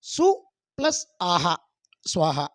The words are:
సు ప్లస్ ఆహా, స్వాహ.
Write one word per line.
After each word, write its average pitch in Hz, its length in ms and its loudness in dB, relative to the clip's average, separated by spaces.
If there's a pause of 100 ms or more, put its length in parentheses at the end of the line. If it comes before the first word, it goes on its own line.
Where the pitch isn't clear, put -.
సు - 420 0 (340)
ప్లస్ 302 260 -2 (160)
ఆహా, 175 360 2 (500)
స్వాహ. 147 480 -2